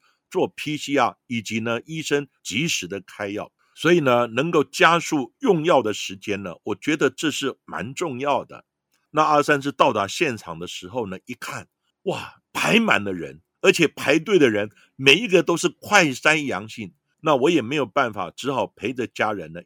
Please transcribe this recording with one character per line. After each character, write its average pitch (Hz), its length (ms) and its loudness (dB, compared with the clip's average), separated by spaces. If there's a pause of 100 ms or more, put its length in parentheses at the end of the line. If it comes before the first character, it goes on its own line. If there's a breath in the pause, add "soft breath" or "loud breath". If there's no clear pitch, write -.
(300)
做 165 180 0
P - 300 -8
C 139 200 -4
R， 117 200 2 (100)
以 117 140 -4
及 110 180 -6
呢， 117 260 -4
医 160 160 -10
生 143 260 -2 (160)
及 - 240 -4
时 92 200 -4
的 95 140 -8
开 104 280 -10
药。 101 220 -8 (240)
所 156 160 2
以 175 80 6
呢， 123 280 4
能 123 220 -2
够 165 140 2
加 170 360 4
速 147 400 -2
用 180 260 2
药 160 160 6
的 107 120 0
时 - 220 -10
间 98 280 -6
呢， 90 200 -12
我 107 120 -4
觉 151 200 -4
得 143 140 2
这 151 200 -4
是 131 360 -4
蛮 104 280 -8
重 135 260 -6
要 135 260 -2
的。 - 200 -20 (460)
那 151 120 2
阿 151 200 4
三 143 180 2
师 139 100 -4
到 147 200 0
达 101 160 -2
现 131 300 -4
场 85 200 -14
的 87 80 -10
时 - 220 -14
候 110 200 -8
呢， 95 180 -10
一 123 80 -14
看， 117 340 -14 (360)
哇， 117 380 -10 (120)
排 175 260 2
满 135 240 2
了 101 80 0
人， 78 300 -10 (200)
而 185 100 6
且 170 160 4
排 - 300 0
队 165 220 2
的 135 100 6
人 104 220 -2 (240 soft breath)
每 139 200 6
一 226 120 0
个 180 160 4
都 170 140 0
是 175 100 0
快 190 380 2
筛 151 400 0
阳 104 240 -4
性。 107 240 -12 (280)
那 156 140 2
我 135 140 4
也 165 120 4
没 120 140 -4
有 139 100 0
办 117 280 -2
法， 95 160 -8
只 127 220 -8
好 117 160 -2
陪 110 260 -6
着 120 140 -6
家 107 260 -2
人 82 180 -10
呢， 85 140 -14